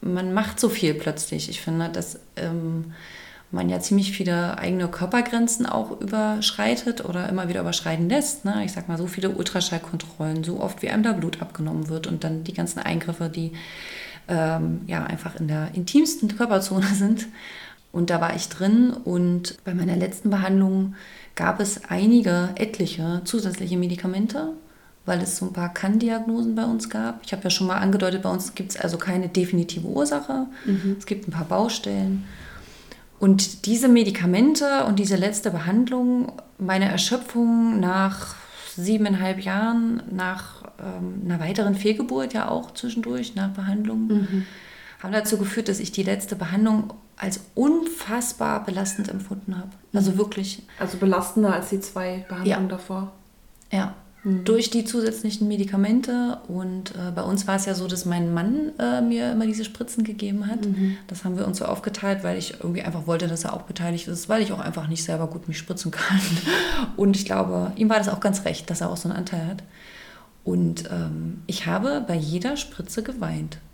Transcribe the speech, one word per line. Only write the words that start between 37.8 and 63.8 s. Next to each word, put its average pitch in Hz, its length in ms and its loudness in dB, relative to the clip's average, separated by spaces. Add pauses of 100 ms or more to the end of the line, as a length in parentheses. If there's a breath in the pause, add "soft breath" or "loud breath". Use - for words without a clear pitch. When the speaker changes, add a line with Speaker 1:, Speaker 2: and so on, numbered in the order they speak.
Speaker 1:
siebeneinhalb 190 640 2
Jahren, 226 720 0
nach, 185 520 -6 (160)
ähm, 185 460 -6
einer 175 140 0
weiteren 196 340 2
Fehlgeburt 240 600 0
ja 220 160 0
auch - 260 -4
zwischendurch, 233 580 -4
nach 196 160 -2
Behandlung, 208 580 -2
Speaker 2:
Mhm. 196 380 2 (560 loud breath)
Speaker 1:
haben 190 120 -6
dazu 214 240 2
geführt, 196 300 -2
dass 202 120 0
ich - 120 -6
die 196 120 -2
letzte 196 320 -2
Behandlung 214 580 2 (220)
als 190 240 -4 (160)
unfassbar 254 1080 0
belastend 196 460 -2
empfunden 190 480 -6
hab. 185 120 -8 (240)
Also 196 180 4
Speaker 2:
Mhm. 185 80 2
Speaker 1:
wirklich. 202 420 -2 (180)
Speaker 2:
Also 185 200 -4
belastender 190 540 4
als 180 160 -2
die 196 100 0
zwei 185 500 -6
Behandlungen 190 340 2
Speaker 1:
Ja. 190 40 0
Speaker 2:
davor? 185 440 -6 (600)
Speaker 1:
Ja. 190 240 0 (280)
Speaker 2:
Mhm. 185 200 2
Speaker 1:
Durch 226 260 4
die 233 160 0
zusätzlichen 220 600 0
Medikamente. 214 1000 2
Und, 185 440 -6
äh, 180 240 -6
bei 180 80 -4
uns 196 240 0
war 196 80 2
es 196 100 0
ja 196 100 0
so, 180 120 -4
dass 180 180 -4
mein 175 280 0
Mann, 254 460 0
äh, 240 220 2
mir 233 300 0
immer 226 160 2
diese 220 160 -2
Spritzen 233 400 -4
gegeben 208 440 -2
hat. 214 180 -2
Speaker 2:
Mhm. 190 320 2 (100)
Speaker 1:
Das 180 160 -10
haben 180 140 -2
wir 196 100 0
uns 190 120 -2
so - 60 -4
aufgeteilt, 196 580 -2
weil 180 140 -2
ich - 240 -8
irgendwie 175 220 -2
einfach 165 240 -4
wollte, 170 200 2
dass 165 180 -2
er - 80 -2
auch - 100 -8
beteiligt 170 440 -4